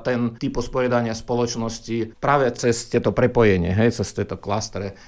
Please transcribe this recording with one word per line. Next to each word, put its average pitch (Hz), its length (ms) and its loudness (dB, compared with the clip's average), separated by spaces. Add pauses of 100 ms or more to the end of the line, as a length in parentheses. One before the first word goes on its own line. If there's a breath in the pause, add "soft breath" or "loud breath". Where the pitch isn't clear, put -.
ten 120 320 0
typ 127 240 -4
usporiadania 120 560 0
spoločnosti 113 1040 -4
práve 139 320 2
cez 120 400 0
tieto 113 220 2
prepojenie, 107 560 4
hej, 113 240 4
cez - 160 -4
tieto 101 240 -6
klastre, 101 720 -6